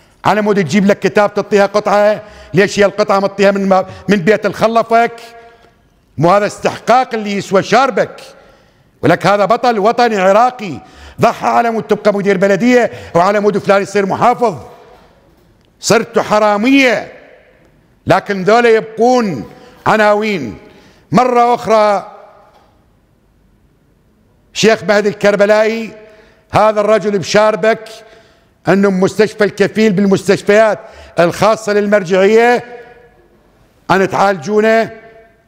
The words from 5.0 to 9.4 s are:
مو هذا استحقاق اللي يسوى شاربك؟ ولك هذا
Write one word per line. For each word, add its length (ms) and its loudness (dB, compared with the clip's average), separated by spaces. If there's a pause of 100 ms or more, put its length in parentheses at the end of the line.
مو 140 2
هذا 140 2
استحقاق 680 -2
اللي 240 -6
يسوى 260 -2
شاربك؟ 580 -2 (800)
ولك 260 0
هذا 180 2